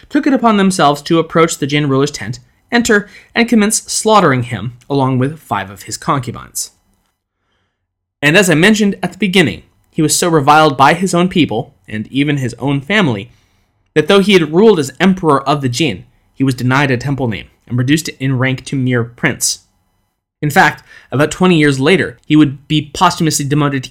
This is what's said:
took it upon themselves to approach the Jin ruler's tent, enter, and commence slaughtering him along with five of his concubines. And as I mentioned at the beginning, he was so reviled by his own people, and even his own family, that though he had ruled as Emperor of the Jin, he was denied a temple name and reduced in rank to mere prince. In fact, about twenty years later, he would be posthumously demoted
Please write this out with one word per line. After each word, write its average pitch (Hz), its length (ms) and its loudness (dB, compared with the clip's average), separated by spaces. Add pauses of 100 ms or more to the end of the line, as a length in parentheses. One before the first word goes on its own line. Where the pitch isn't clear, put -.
took - 160 -2
it 285 80 2
upon 226 240 2
themselves 185 460 0
to 165 160 0
approach 165 400 -2
the 143 80 -4
Jin 147 200 -2
ruler's 139 220 0
tent, 117 300 -12 (320)
enter, 226 360 0 (280)
and 233 120 0
commence 220 360 0
slaughtering 180 600 2
him 120 360 -10 (100)
along 131 300 0
with 139 180 -4
five 98 320 -8
of 101 140 -20
his - 140 -14
concubines. 110 760 -8 (1500)
And 147 140 2
as 190 140 4
I 165 40 2
mentioned 202 480 2
at 180 120 -6
the - 40 -20
beginning, 175 460 0 (260)
he - 120 -4
was 151 120 0
so - 140 -2
reviled 151 480 4
by 135 180 4
his 180 200 -2
own 175 160 0
people, 120 440 -2 (140)
and 107 200 -8
even 143 280 -2
his 131 200 -6
own 139 260 -4
family, 135 500 -2 (640)
that 151 160 0
though 202 100 4
he 196 140 2
had 160 200 2
ruled 202 240 6
as 135 220 -4
Emperor 170 480 2
of 147 140 -2
the 135 80 -2
Jin, 123 360 -4 (280)
he - 100 -6
was 135 100 0
denied 131 380 0
a 123 60 0
temple 131 320 -6
name 95 200 -10 (160)
and 120 120 -6
reduced 139 320 -2
in 131 280 -4
rank 131 280 -4
to - 100 -8
mere 127 300 -2
prince. - 640 -8 (760)
In 151 80 -4
fact, 156 340 0 (300)
about 147 180 0
twenty 185 260 2
years 147 220 2
later, 139 460 0
he 151 100 0
would 147 320 2
be 151 260 -4
posthumously 165 520 -2
demoted 139 460 -2